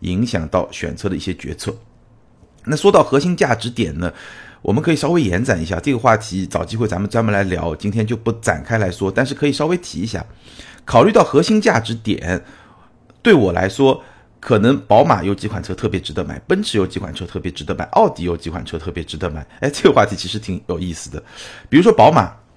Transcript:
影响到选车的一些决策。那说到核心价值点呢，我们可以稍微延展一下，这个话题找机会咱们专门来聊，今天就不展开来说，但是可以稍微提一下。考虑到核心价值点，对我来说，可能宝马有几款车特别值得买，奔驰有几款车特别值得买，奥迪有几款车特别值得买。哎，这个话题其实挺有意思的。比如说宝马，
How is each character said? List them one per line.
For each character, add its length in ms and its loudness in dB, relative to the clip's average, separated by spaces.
影 240 -2
响 240 -4
到 220 -2
选 240 -10
车 120 -6
的 80 -4
一 40 -4
些 140 -6
决 220 -10
策。 180 -8
那 60 0
说 160 4
到 100 8
核 160 2
心 180 0
价 200 0
值 140 -6
点 280 -4
呢， 140 -4
我 120 -2
们 100 0
可 80 0
以 40 2
稍 160 0
微 100 4
延 200 0
展 200 0
一 40 -6
下， 140 -4
这 100 -4
个 80 2
话 200 4
题 280 -6
找 200 -4
机 100 -8
会 100 -2
咱 140 -2
们 100 -2
专 140 0
门 100 0
来 100 0
聊， 300 -4
今 160 -6
天 160 -2
就 120 -2
不 120 -6
展 320 -2
开 160 -2
来 140 0
说， 180 -4
但 160 0
是 80 -6
可 140 -2
以 60 0
稍 140 -2
微 100 -2
提 240 -10
一 40 -4
下。 200 -8
考 200 6
虑 100 4
到 100 6
核 180 2
心 200 2
价 180 2
值 160 -4
点， 480 -4
对 120 6
我 200 4
来 160 0
说， 340 2
可 180 2
能 220 4
宝 200 4
马 220 2
有 100 -2
几 140 -6
款 160 -8
车 100 -8
特 140 -4
别 100 -2
值 140 -10
得 140 -6
买， 140 -12
奔 220 0
驰 160 -4
有 80 2
几 140 -6
款 140 -8
车 120 -12
特 140 -10
别 100 -8
值 140 -12
得 100 -6
买， 180 -6
奥 180 4
迪 140 -8
有 120 -2
几 140 -10
款 160 -10
车 120 -8
特 140 -10
别 100 -8
值 140 -12
得 140 -4
买。 180 -10
哎， 80 -2
这 140 -2
个 100 6
话 120 4
题 80 -2
其 140 -8
实 100 -8
挺 300 -8
有 100 -4
意 140 -6
思 180 -12
的。 140 -14
比 80 4
如 60 8
说 100 6
宝 180 8
马， 220 2